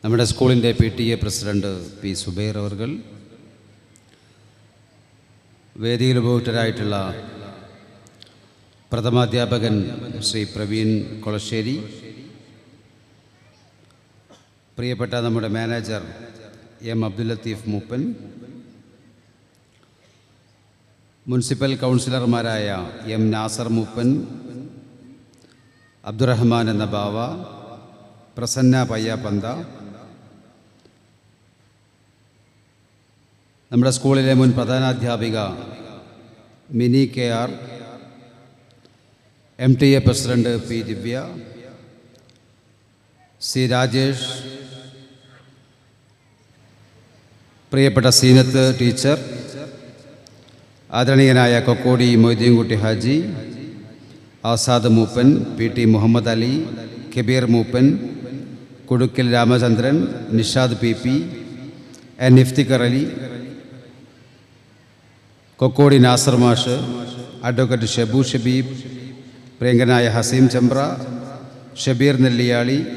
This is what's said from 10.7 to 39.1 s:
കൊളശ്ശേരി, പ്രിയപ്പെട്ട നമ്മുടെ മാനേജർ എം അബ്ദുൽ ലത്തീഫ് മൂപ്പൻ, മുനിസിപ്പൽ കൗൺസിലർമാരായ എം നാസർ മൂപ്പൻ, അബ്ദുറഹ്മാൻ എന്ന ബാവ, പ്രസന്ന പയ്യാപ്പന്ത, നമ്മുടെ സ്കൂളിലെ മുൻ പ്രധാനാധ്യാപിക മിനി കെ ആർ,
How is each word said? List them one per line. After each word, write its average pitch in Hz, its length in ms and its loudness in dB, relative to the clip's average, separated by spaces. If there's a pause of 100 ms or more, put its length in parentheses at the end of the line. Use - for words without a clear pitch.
കൊളശ്ശേരി, 110 520 -6 (3000)
പ്രിയപ്പെട്ട 120 360 -6 (120)
നമ്മുടെ 113 300 -4
മാനേജർ 113 460 -6 (920)
എം 113 140 -2
അബ്ദുൽ 107 240 -8
ലത്തീഫ് 110 400 -10
മൂപ്പൻ, 113 300 -8 (3250)
മുനിസിപ്പൽ 127 480 -2 (100)
കൗൺസിലർമാരായ 120 840 -2 (460)
എം 110 60 -2 (120)
നാസർ 110 420 -6
മൂപ്പൻ, 117 320 -4 (2000)
അബ്ദുറഹ്മാൻ 117 680 0
എന്ന 104 120 -2 (100)
ബാവ, 104 220 -4 (1200)
പ്രസന്ന 127 540 2
പയ്യാപ്പന്ത, 110 540 -4 (4000)
നമ്മുടെ 123 260 2
സ്കൂളിലെ 135 440 2
മുൻ 131 180 6
പ്രധാനാധ്യാപിക 120 800 -2 (1400)
മിനി 123 240 2 (100)
കെ 123 140 -4 (100)
ആർ, 120 120 -6 (2000)